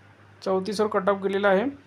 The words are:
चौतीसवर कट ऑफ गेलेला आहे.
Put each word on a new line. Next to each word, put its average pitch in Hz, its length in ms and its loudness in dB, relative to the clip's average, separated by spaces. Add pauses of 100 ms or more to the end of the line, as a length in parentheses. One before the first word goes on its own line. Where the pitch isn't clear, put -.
(460)
चौतीसवर 196 420 -2
कट 202 220 -2
ऑफ 196 140 0
गेलेला 196 240 0
आहे. 196 180 4 (220)